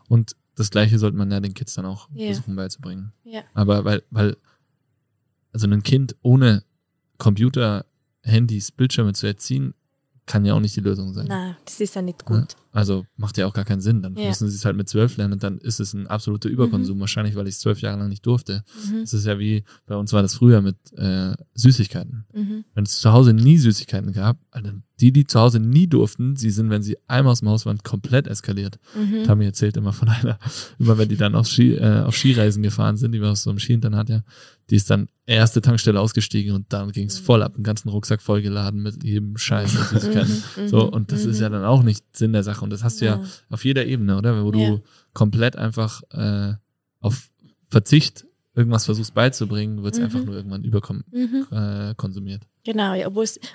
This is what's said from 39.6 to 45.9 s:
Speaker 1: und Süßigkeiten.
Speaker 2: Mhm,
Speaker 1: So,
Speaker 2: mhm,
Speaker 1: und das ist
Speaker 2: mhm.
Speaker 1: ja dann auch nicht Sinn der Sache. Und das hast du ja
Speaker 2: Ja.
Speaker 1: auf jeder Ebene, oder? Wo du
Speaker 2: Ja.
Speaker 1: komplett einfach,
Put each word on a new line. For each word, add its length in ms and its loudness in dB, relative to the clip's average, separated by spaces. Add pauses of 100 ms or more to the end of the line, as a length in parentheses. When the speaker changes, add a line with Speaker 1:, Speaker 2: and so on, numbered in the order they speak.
Speaker 1:
und 120 0
Süßigkeiten. 560 0 (140)
Speaker 2:
Mhm, 100 -6
Speaker 1:
So, 200 4
Speaker 2:
mhm, 20 -2
Speaker 1:
und 240 -4
das 120 -2
ist 120 0
Speaker 2:
mhm. 60 0
Speaker 1:
ja 60 -2
dann 140 -4
auch 200 6
nicht 200 2 (140)
Sinn 160 0
der 100 2
Sache. 220 -8
Und 60 -6
das 120 -10
hast 180 -4
du 40 0
ja 120 2
Speaker 2:
Ja. 60 -6 (280)
Speaker 1:
auf 120 -8
jeder 220 0
Ebene, 320 0
oder? 260 0
Wo 80 0
du 80 2
Speaker 2:
Ja. 200 2 (340)
Speaker 1:
komplett 420 2
einfach, 460 -4 (100)